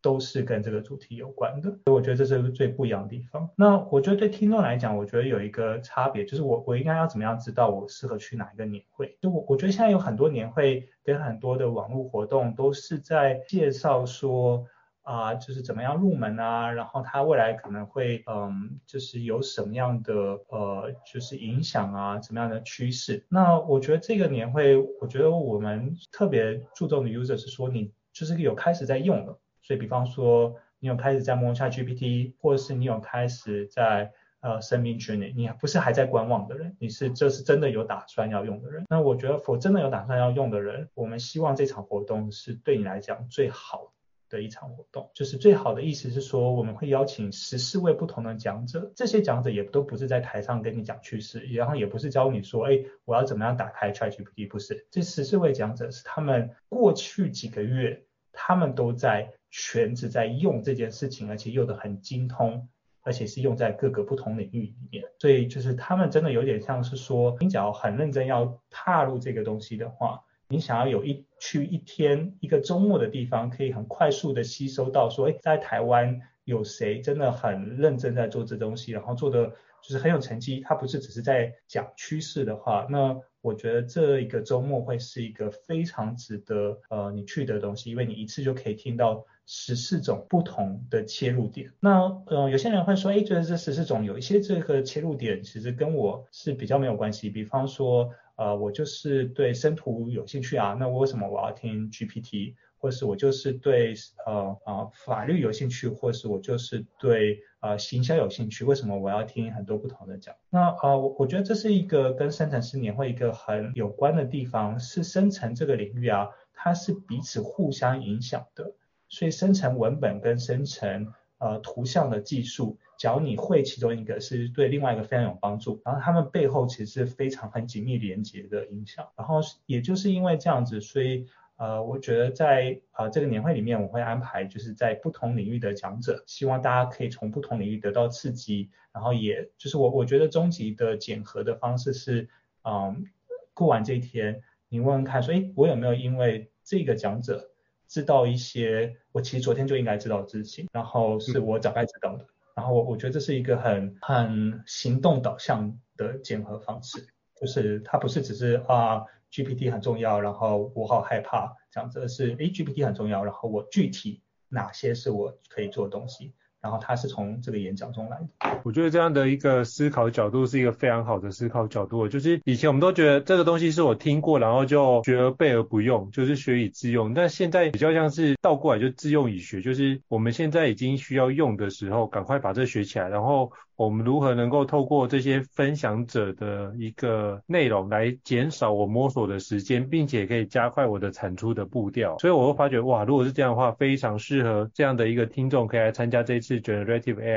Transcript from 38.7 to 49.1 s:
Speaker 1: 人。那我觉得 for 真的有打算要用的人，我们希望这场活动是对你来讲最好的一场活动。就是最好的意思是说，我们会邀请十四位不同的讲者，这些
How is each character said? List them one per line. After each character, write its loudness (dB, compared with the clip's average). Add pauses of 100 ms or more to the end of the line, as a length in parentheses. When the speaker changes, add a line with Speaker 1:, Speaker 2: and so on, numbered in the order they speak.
Speaker 1:
人。 -10
那 4
我 4
觉 -4
得 0
for 0
真 4
的 6
有 0
打 -4
算 0
要 4
用 0
的 0
人， -6
我 -6
们 -8
希 -8
望 2
这 2
场 -4
活 -4
动 -4
是 -12
对 0
你 0
来 -6
讲 -8
最 0
好 -12 (340)
的 -8
一 -10
场 -16
活 -16
动。 -12
就 -4
是 -6
最 10
好 0
的 -2
意 -2
思 -6
是 -2
说， 0
我 0
们 -4
会 -4
邀 4
请 -6
十 -8
四 -2
位 4
不 -2
同 -8
的 -6
讲 -6
者， -8
这 -2
些 4